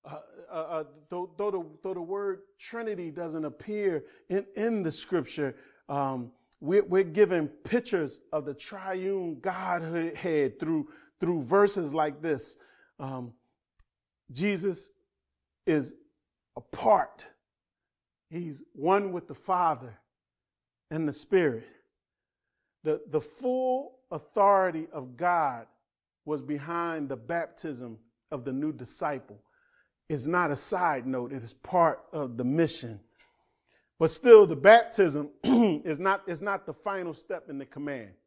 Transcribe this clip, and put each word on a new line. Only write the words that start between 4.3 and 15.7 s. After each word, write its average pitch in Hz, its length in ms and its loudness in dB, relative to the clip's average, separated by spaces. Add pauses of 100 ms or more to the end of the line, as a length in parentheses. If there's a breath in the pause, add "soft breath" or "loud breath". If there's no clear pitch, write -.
in 214 280 0
the 160 80 -2
scripture, 143 640 -4 (340 loud breath)
um, 135 420 -4 (280)
we're, 190 240 2
we're 185 200 2
given 175 440 2
pictures 196 720 -4 (120)
of 151 140 -4
the 147 80 -8
triune 185 840 -6
Godhead 170 1200 -2
through, 156 300 -4 (340 loud breath)
through 170 180 0
verses 180 520 2
like 151 280 -2
this. 151 360 -4 (420 soft breath)
Um, 131 320 -10 (1000)
Jesus 180 600 -2 (760)
is 151 300 0 (640)